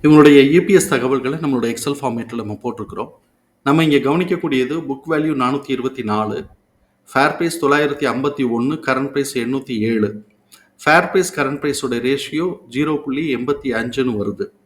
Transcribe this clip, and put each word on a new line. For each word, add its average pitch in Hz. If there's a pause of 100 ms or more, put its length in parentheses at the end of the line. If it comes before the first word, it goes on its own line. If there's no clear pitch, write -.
இவங்களுடைய 147
இ -
பி 202
எஸ் -
தகவல்களை 131
நம்மளோட 120
எக்ஸல் 143
ஃபார்மேட்ல 117
நம்ம 107
போட்டிருக்கிறோம். 104 (560)
நம்ம 156
இங்க 147
கவனிக்கக்கூடியது 151
புக் 135
வேல்யூ 156
நானூத்தி 135
இருபத்தி 127
நாலு, 107 (680)
ஃபேர் 151
பிரைஸ் 165
தொள்ளாயிரத்தி 143
ஐம்பத்தி 139 (140)
ஒண்ணு, 147
கரண்ட் 135
பிரைஸ் 139
எண்ணூத்தி 127
ஏழு. 107 (600)
ஃபேர் 175
பிரைஸ் 180
கரண்ட் 139
பிரைஸோட 131
ரேஷியோ 139 (140)
ஜீரோ 147
புள்ளி 143
எண்பத்தி 127
அஞ்சுன்னு 120
வருது. 101 (200)